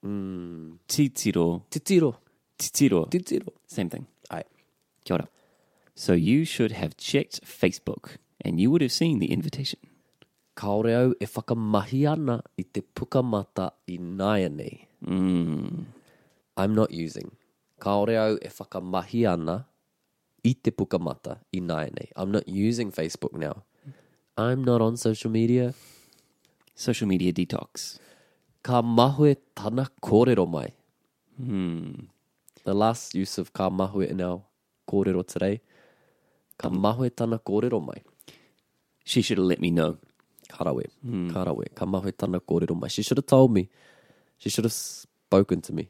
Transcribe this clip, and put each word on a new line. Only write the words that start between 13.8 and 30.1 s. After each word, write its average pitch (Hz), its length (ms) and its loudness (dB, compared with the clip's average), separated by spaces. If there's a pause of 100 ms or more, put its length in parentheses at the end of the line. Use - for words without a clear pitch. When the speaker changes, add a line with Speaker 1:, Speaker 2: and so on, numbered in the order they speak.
Speaker 1:
i 87 100 -8
nāia 95 520 0
nei. - 360 -12 (180)
Speaker 2:
Mm. 87 840 0 (680)
Speaker 1:
I'm 101 180 0
not 110 180 2
using. 82 400 -8 (480)
Kaore 101 360 0
au 110 200 2
e - 120 -10
whakamahi 92 840 -4
ana 87 340 -2 (760)
i 127 100 4
te - 160 0
pukamata - 680 -4 (140)
i 92 80 -4
nāia 80 380 -4
nei. - 160 -12
I'm 95 160 -4
not 104 180 0
using 104 440 -2
Facebook - 420 -6
now. 78 300 -8 (720)
I'm 127 260 0
not 120 180 4
on 113 160 2
social 113 360 -2
media. 123 420 2 (1000)
Speaker 2:
Social 113 320 -2
media 90 240 2
detox. - 680 -6 (640)
Speaker 1:
Ka 123 200 2
mahue 135 540 6 (200)
tana 123 320 -4 (120)
kōrero 107 480 6